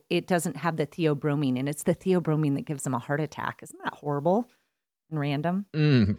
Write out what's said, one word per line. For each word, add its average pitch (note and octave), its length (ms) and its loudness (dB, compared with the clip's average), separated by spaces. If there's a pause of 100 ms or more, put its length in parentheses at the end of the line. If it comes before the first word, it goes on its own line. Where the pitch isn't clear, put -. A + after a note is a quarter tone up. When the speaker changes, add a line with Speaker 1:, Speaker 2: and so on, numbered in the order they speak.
Speaker 1:
it F3 180 0
doesn't E3+ 300 -2
have D#3+ 200 -2
the D3+ 100 -2
theobromine, D3 720 0
and C#3 100 -2
it's - 140 -8
the F3 120 2
theobromine D#3 600 2
that B2 100 -6
gives D3 180 -8
them C3+ 100 -2
a A#2 60 -2
heart D3 220 -2
attack. - 420 -6
Isn't F#4 200 -20
that - 100 -6
horrible D3 560 0 (600)
and D#3 80 -2
random? D3+ 540 -2
Speaker 2:
Mm, C3 460 4